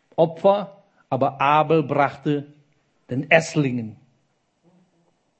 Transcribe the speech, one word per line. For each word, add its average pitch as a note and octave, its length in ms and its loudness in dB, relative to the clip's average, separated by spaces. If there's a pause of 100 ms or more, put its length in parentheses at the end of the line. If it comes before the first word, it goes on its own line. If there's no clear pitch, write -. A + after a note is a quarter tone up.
(160)
Opfer, F#3+ 680 0 (240)
aber - 320 -2
Abel D3+ 440 2
brachte C#3+ 640 -2 (640)
den B2+ 180 -4
Esslingen B2+ 680 0 (1400)